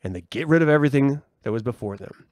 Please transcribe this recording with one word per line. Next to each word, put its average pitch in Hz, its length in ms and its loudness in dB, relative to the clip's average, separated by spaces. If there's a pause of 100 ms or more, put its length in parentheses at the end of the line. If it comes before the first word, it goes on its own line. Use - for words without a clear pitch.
And 95 100 -8
they 87 160 -10
get 151 200 -6
rid 165 120 4
of 156 60 4
everything 143 540 2 (220)
that 110 100 -4
was 113 100 -4
before 107 320 -8
them. - 360 -20